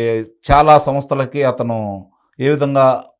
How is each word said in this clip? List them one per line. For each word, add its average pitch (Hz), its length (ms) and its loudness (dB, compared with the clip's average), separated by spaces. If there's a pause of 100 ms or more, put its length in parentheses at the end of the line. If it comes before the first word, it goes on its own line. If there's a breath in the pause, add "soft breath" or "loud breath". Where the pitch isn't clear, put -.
(440)
చాలా 147 340 4
సంస్థలకి 139 640 -4
అతను 117 340 -4 (600)
ఏ 131 100 -2
విధంగా 139 360 0 (340)